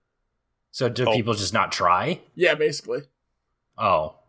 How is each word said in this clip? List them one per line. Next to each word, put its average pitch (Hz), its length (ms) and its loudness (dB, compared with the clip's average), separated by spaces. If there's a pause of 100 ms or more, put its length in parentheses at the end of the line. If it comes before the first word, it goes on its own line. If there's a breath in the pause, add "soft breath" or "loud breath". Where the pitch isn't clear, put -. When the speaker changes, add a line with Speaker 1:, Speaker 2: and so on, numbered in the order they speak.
(720)
Speaker 1:
So 127 180 -2
do 117 180 -2
Speaker 2:
Oh. 113 80 4
Speaker 1:
people 110 200 0
just 95 180 -4
not 101 180 0
try? 98 500 0 (140)
Speaker 3:
Yeah, 165 200 2
basically. 147 480 -4 (760)
Speaker 1:
Oh, 82 380 0 (140)